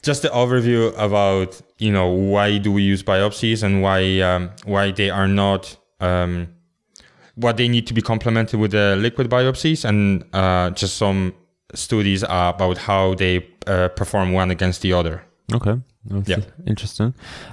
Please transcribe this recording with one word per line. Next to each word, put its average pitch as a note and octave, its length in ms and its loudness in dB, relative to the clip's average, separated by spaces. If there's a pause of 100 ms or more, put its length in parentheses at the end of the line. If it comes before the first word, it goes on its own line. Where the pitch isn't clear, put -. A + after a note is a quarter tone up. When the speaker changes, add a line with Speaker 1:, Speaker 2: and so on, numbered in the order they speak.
Speaker 1:
Just C#3+ 200 -2
the D#3 80 0
overview A#2+ 680 2
about, G2 640 0 (180)
you G#2+ 140 0
know, F#2 160 2
why G2+ 500 2
do G2+ 140 0
we G2+ 100 2
use G2 220 2
biopsies G#2 580 0
and G2 200 2
why, F#2+ 360 2
um, F2+ 320 0 (140)
why G2 260 0
they G2 200 -2
are F#2+ 180 0
not, G2 480 0 (240)
um, F2 480 -2 (880)
what A#2 200 0
they A#2+ 120 2
need A#2+ 180 0
to A#2 80 -8
be A2 80 2
complemented A2+ 560 0
with G#2+ 140 0
the G2+ 260 2
liquid A#2 320 0
biopsies C3 580 0
and, G2+ 440 2
uh, F#2 380 2
just F#2 260 -4
some F#2+ 380 0 (380)
studies, G2+ 520 0
uh, F2+ 280 0
about F2+ 260 0
how F#2+ 360 2
they, F2+ 320 0 (220)
uh, F2+ 220 2
perform F#2+ 420 -2
one F#2 180 2
against F2+ 320 -2
the F2+ 100 2
other. E2 300 0 (300)
Speaker 2:
Okay. A2 240 0 (280)
That's G2+ 240 -4
Speaker 1:
Yeah. F#2 100 0 (280)
Speaker 2:
interesting. G#2+ 480 -2 (380)